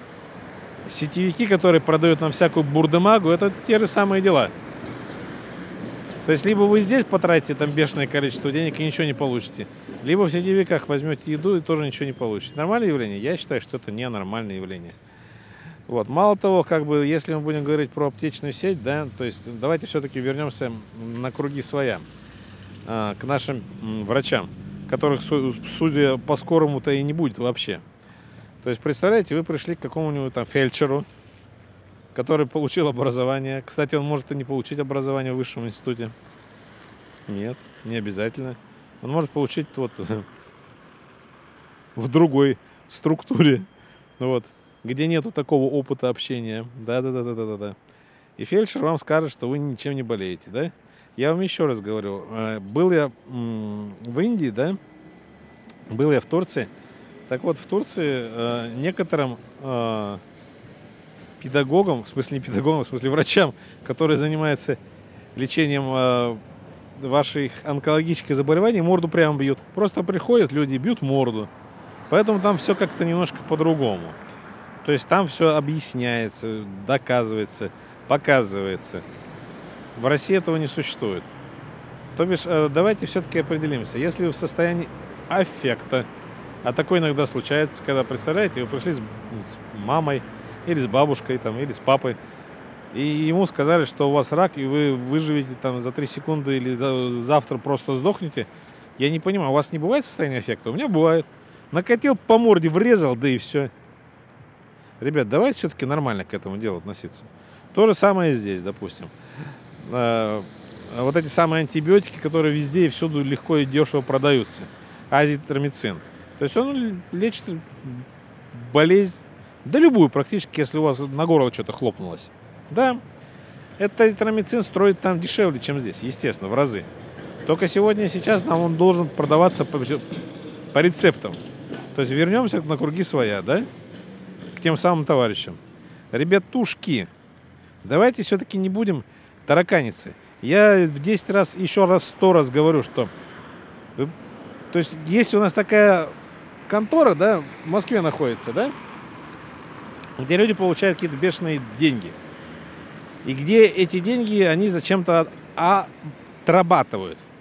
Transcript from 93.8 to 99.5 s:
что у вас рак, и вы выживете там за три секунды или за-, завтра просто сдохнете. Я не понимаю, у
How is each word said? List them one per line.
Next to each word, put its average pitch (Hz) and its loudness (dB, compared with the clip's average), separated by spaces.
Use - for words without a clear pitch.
что 143 0
у 139 2
вас 143 2
рак, 170 2
и 139 -4
вы 143 2
выживете 135 -2
там 127 -2
за 123 -4
три 143 -4
секунды 139 -2
или 127 -2
за-, 123 -2
завтра 135 2
просто 139 -2
сдохнете. 147 -2
Я 139 2
не 160 0
понимаю, 185 0
у 135 2